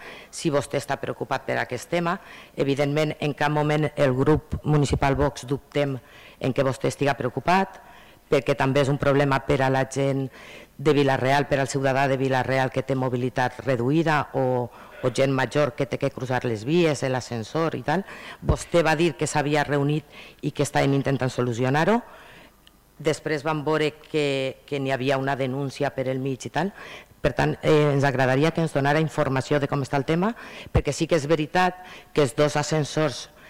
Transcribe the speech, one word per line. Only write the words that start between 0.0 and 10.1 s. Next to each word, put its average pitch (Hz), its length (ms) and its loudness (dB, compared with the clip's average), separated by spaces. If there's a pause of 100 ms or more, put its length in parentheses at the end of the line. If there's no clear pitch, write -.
si - 240 -4
vostè 143 240 -2
està 135 240 -6
preocupat 127 460 -6
per 127 100 -2
aquest 120 320 -6
tema. 175 300 -2 (360)
Evidentment, 143 640 0
en 147 140 -2
cap 147 160 0
moment 151 460 2
el 139 180 2
grup 139 500 2
municipal 143 540 2
Vox 135 320 -2
dubtem 139 480 -2 (420)
en 131 140 -2
que 135 120 2
vostè 135 280 -2
estiga 139 240 0
preocupat, 180 640 -2 (480)
perquè 143 300 2
també 135 240 2
és 131 100 0
un 143 80 -2
problema 139 460 2
per 131 160 2
a 131 100 2
la 135 160 0
gent 135 380 -2 (500)